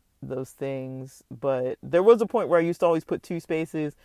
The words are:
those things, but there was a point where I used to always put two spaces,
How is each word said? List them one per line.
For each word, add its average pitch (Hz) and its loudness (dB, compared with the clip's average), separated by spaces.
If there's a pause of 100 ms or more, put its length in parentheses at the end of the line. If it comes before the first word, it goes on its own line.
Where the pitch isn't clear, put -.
(220)
those 131 -8
things, 131 -10
but 127 -4
there 165 2
was 226 8
a 214 -2
point 196 -2
where 170 4
I - 4
used 170 -2
to 180 2
always 165 2
put - -6
two 165 -8
spaces, 160 -4